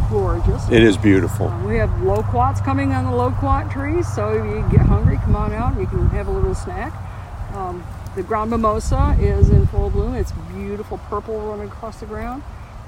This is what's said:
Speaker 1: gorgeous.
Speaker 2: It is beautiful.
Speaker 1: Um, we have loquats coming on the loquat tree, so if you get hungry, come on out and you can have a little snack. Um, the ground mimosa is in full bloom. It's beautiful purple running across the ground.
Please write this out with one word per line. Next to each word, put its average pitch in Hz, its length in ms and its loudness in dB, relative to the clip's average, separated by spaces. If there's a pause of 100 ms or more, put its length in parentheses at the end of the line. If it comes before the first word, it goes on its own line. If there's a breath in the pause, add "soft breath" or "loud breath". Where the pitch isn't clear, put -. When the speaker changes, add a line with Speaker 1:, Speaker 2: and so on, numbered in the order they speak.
Speaker 1:
gorgeous. 190 600 2
Speaker 2:
It 117 120 8
is 110 160 8
beautiful. 95 520 4
Speaker 1:
Um, - 180 -4
we 220 100 0
have 214 240 0
loquats 220 600 2
coming 269 320 0
on 254 120 0
the 254 60 -2
loquat 262 580 0
tree, 294 320 -2
so 214 300 -2
if 220 120 0
you 214 220 -4 (100)
get - 120 6
hungry, 196 300 4
come - 180 0
on 208 180 0
out 247 200 -2
and 220 80 -2
you 180 60 -2
can 175 220 0
have 202 180 -2
a 220 40 -4
little 190 240 -2
snack. - 380 -8 (600 loud breath)
Um, 180 300 -10 (320)
the 190 80 -6
ground 220 260 -2
mimosa 226 720 2
is 202 300 4
in - 180 6
full 202 220 0
bloom. 208 260 -2
It's - 160 -4 (220)
beautiful 202 440 -8 (120)
purple 214 320 -6
running 208 260 -8
across 220 320 -12
the 226 60 -14
ground. 226 360 -8 (460 loud breath)